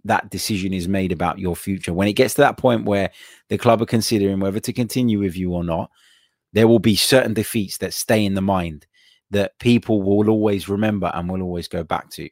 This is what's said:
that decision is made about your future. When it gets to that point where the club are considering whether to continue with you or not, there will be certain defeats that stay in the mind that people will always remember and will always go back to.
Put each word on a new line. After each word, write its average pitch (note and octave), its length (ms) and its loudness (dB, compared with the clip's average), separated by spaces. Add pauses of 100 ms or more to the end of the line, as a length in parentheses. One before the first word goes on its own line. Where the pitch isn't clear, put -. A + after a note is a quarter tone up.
that G#2 260 0
decision F#2+ 420 -4
is F2+ 160 -4
made F#2+ 240 0
about E2+ 260 -4
your F2 180 -4
future. F#2+ 360 -6
When F#2+ 160 0
it G#2+ 60 0
gets B2+ 200 2
to - 60 2
that C3 160 4
point A#2+ 300 0
where G2 240 0 (400)
the G#2 80 -2
club A2+ 240 4
are A2+ 40 -2
considering G2 540 0
whether G2 200 -2
to A#2 120 -8
continue A#2+ 460 -2
with F#2+ 180 -2
you F2+ 160 -2
or F2 100 -2
not, E2+ 280 -4 (640)
there A2+ 140 6
will A#2 100 8
be G2+ 180 2
certain A#2 380 2
defeats G#2 440 -4
that F#2 140 -8
stay A2 320 0
in G2 80 0
the G2 80 -2
mind F#2 460 -2 (440)
that G2 280 -2
people A#2 420 2
will G2+ 300 2
always G#2 400 0
remember G2+ 420 -2
and F2 160 -6
will F#2 140 -4
always F2+ 260 -8
go E2+ 160 -6
back - 260 -6
to. D#2 220 -14